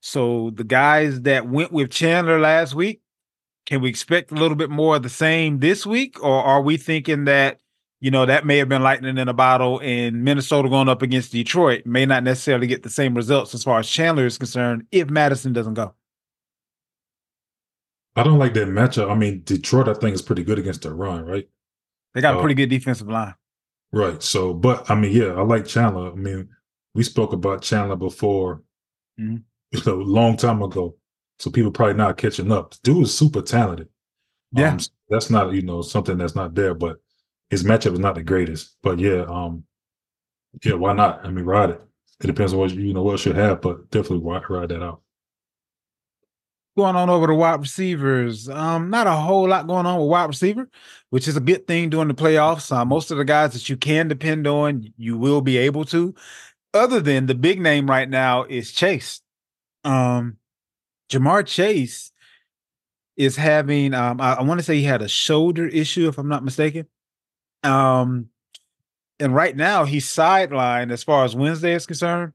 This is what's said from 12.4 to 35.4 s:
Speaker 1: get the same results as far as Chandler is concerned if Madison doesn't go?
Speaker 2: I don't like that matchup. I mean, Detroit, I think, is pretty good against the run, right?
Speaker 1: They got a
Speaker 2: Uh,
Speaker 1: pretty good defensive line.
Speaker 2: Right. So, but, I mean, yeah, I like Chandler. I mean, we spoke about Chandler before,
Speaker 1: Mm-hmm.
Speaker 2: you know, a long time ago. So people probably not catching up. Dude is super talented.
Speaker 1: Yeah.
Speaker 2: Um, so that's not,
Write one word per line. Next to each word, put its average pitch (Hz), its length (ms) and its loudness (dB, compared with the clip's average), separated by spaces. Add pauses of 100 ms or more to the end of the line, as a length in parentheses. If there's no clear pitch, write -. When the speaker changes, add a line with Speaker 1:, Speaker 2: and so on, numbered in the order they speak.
Speaker 1:
get 127 160 -4
the 117 80 -14
same 131 240 -2
results 120 400 0
as 120 100 -8
far 123 140 2
as 110 100 -4
Chandler 160 380 0
is 117 120 -4
concerned 120 540 -4
if 175 160 2
Madison 143 440 0
doesn't 110 220 -4
go? 107 200 -6 (2250)
Speaker 2:
I 117 60 0
don't 151 160 6
like 127 160 2
that 107 140 0
matchup. 104 420 0
I 104 40 -2
mean, 101 300 0
Detroit, 113 440 0
I 107 60 0
think, 107 200 -2
is 92 80 -6
pretty 90 220 -4
good 101 140 -2
against 92 240 -8
the 78 120 -10
run, 87 300 -8
right? 92 240 -8 (680)
Speaker 1:
They 127 60 -4
got 139 140 4
a 92 40 0
Speaker 2:
Uh, - 20 0
Speaker 1:
pretty 147 140 4
good 131 160 2
defensive 127 380 -2
line. 110 260 -6 (580)
Speaker 2:
Right. 92 300 -2
So, 92 320 -2
but, 117 360 2
I 110 40 4
mean, 104 180 2
yeah, 107 220 4
I 92 80 -2
like 110 240 2
Chandler. 92 460 0
I - 20 -16
mean, 95 340 -8 (460)
we 113 80 0
spoke - 300 0
about 95 300 -2
Chandler 101 340 -2
before, 92 680 -2 (580)
Speaker 1:
Mm-hmm. 110 160 -6 (360)
Speaker 2:
you - 140 -6
know, 95 140 0
a - 20 -6
long 110 340 4
time 117 260 0
ago. 90 340 -6 (440)
So - 100 -8
people 110 220 2
probably 104 220 2
not 104 220 0
catching 104 360 -2
up. 92 220 -2 (100)
Dude 147 200 4
is - 120 -4
super 151 260 2
talented. 92 460 -2 (640)
Speaker 1:
Yeah. 143 200 2
Speaker 2:
Um, 90 80 -2
so - 100 -10 (180)
that's 110 220 -2
not, 104 220 2